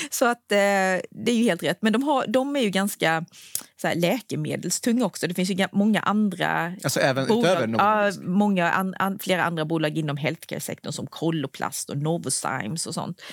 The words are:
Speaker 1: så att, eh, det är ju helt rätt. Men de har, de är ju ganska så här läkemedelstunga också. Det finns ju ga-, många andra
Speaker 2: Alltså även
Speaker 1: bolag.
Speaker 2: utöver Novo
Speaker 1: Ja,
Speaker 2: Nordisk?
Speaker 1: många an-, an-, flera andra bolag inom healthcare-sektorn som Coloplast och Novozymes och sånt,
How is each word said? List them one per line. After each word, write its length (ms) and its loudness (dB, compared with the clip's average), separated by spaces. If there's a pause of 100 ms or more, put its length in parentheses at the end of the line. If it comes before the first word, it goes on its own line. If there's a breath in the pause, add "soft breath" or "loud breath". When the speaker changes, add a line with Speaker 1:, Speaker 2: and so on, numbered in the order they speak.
(100)
Speaker 1:
så 160 0
att, 260 -2
eh, 40 6 (540)
det 200 -6
är 40 4
ju 100 4
helt 180 2
rätt. 200 0
Men 100 4
de 100 2
har, 240 0
de 300 0
är 40 2
ju 100 2
ganska 540 0 (560 loud breath)
så 80 0
här 60 0
läkemedelstunga 1120 -2
också. 240 -4
Det 60 -6
finns 160 0
ju 40 -2
ga-, 180 0
många 280 2
andra 760 0 (100)
Speaker 2:
Alltså 160 0
även 280 2
Speaker 1:
bolag. 160 4
Speaker 2:
utöver 220 4
Novo 180 2
Speaker 1:
Ja, 160 4
Speaker 2:
Nordisk? 220 0
Speaker 1:
många 480 2
an-, 280 -2
an-, 200 -2
flera 260 0
andra 200 -2
bolag 340 -2
inom 180 -2
healthcare-sektorn 760 -6
som 140 -8
Coloplast 840 -4
och 80 -4
Novozymes 880 -4
och 80 -8
sånt, 260 -8 (120)